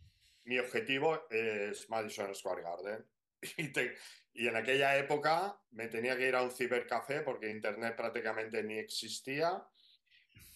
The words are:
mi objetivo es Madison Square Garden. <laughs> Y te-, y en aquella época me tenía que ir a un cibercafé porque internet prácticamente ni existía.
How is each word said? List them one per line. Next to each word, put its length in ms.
mi 160
objetivo 600
es 580
Madison 460
Square 260
Garden. 440
<laughs> 160
Y 120
te-, 260
y 140
en 80
aquella 440
época 600
me 160
tenía 280
que 120
ir 80
a 80
un 80
cibercafé 680
porque 280
internet 460
prácticamente 640
ni 140
existía. 880